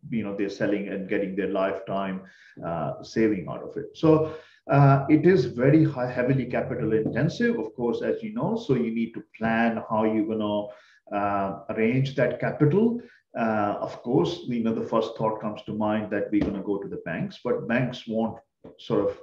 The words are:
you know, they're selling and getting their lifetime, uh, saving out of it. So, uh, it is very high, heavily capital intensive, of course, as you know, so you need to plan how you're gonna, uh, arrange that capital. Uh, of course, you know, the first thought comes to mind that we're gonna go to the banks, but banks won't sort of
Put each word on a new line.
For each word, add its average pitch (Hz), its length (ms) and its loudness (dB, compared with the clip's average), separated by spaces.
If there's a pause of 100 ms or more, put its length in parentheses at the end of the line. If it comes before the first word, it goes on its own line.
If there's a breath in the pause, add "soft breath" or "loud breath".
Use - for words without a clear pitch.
(100)
you 110 140 -2
know, 98 120 -6
they're 98 120 -2
selling 101 400 -2
and 95 200 -6
getting 95 280 -2
their 95 120 -2
lifetime, 95 720 -2 (420 loud breath)
uh, 80 380 -4
saving 104 460 0
out - 140 -10
of - 140 -12
it. - 200 -10
So, 156 380 4 (360 loud breath)
uh, 139 380 6
it 151 180 6
is 175 180 6
very 139 400 4
high, 127 260 -2
heavily 127 360 0
capital 117 460 -2
intensive, 151 680 0
of - 160 -6
course, 120 280 -2
as 110 180 -2
you 107 120 -10
know, 151 240 -2
so 139 180 0
you 113 180 0
need 113 220 -4
to 104 80 -12 (140)
plan 113 520 0
how 110 160 0
you're 110 220 2
gonna, 104 400 -2 (460 loud breath)
uh, 101 480 -2 (100)
arrange 123 460 2
that 123 240 0
capital. 165 600 2 (360 loud breath)
Uh, 107 440 0
of - 220 -8
course, 160 440 0
you 120 160 -2
know, 113 100 0
the 113 140 -4
first 113 300 0
thought 110 240 -2
comes 104 240 -8
to 104 100 -8
mind 107 360 -2
that 101 200 -2
we're 104 100 4
gonna 98 220 -2
go 98 160 -2
to - 100 -8
the - 160 -10
banks, 107 380 -6
but 95 240 -2
banks 120 400 -2
won't 110 320 -2 (400)
sort 113 320 0
of - 120 -12